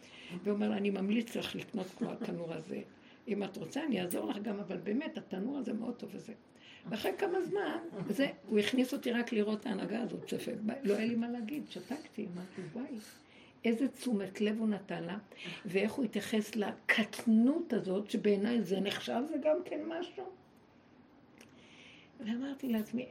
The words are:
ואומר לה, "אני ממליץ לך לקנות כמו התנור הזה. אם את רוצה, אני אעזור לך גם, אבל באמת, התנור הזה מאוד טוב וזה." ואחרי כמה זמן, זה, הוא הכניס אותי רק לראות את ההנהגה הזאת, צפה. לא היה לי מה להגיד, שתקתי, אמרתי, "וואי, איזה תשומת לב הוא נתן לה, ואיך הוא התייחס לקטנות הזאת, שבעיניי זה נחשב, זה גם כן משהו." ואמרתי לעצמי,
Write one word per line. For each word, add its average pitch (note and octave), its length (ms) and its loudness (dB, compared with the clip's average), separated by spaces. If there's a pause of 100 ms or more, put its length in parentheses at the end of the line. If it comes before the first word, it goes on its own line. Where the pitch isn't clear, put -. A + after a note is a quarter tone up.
(440)
ואומר G#3 260 2
לה, G#3+ 80 2
"אני G3+ 120 2
ממליץ G3+ 460 2
לך - 200 -4
לקנות F#3 320 -4 (100)
כמו E3+ 140 -2
התנור E3+ 420 -4
הזה. D#3+ 280 -6 (460)
אם G3+ 160 0
את F#3+ 140 -6
רוצה, G#3 260 -4
אני A3+ 180 2
אעזור F3+ 280 -2
לך G#3 80 -4
גם, G3+ 220 -4
אבל F#3 180 -4
באמת, C4 400 -2
התנור G#3 400 -4
הזה - 160 -2
מאוד A3+ 220 -4
טוב - 180 -10
וזה." - 200 -12 (560)
ואחרי A3+ 280 0
כמה F#4+ 240 2
זמן, E4 360 0 (320)
זה, C4 180 2 (200)
הוא G#3 120 4
הכניס B3+ 340 4
אותי C4+ 180 -2
רק A#3+ 220 0
לראות G#3+ 280 2
את - 40 -8
ההנהגה G3+ 360 -2
הזאת, F3 260 -4
צפה. - 240 -4 (320)
לא G3+ 100 4
היה A3 120 2
לי A#3+ 100 2
מה A#3 140 0
להגיד, A#3 400 -4
שתקתי, - 640 -8
אמרתי, F#3 280 -8 (120)
"וואי, A#3+ 260 -6 (680)
איזה A#3 220 4
תשומת G3 540 -2
לב G#3+ 180 4
הוא A3 80 2
נתן F3+ 360 0
לה, F3 140 -4 (480)
ואיך G3 260 4
הוא C4+ 140 2
התייחס G#3 500 0
לקטנות A3+ 1200 4
הזאת, F#3+ 380 0
שבעיניי G#3 500 6
זה F3+ 180 2
נחשב, A3+ 500 0
זה D#4 140 -2
גם D#4 220 6
כן - 220 -4
משהו." F4+ 360 -6 (2000)
ואמרתי C4 480 -2
לעצמי, A3+ 440 0